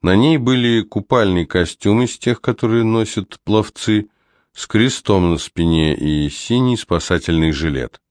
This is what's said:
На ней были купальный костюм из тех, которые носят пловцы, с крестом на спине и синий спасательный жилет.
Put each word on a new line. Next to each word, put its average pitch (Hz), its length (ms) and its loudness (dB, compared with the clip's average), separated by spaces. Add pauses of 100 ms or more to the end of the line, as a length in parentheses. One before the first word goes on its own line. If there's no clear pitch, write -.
На 92 140 2
ней 147 200 4
были 120 460 0
купальный 98 640 0
костюм 101 560 0
из 120 160 -4
тех, 120 220 -2
которые 117 420 0
носят 110 640 -2
пловцы, 107 640 0 (440)
с - 140 -14
крестом 107 640 2
на 82 80 0
спине 82 560 0
и 76 340 -2
синий 123 480 -2
спасательный 82 760 -2
жилет. 71 480 -6 (100)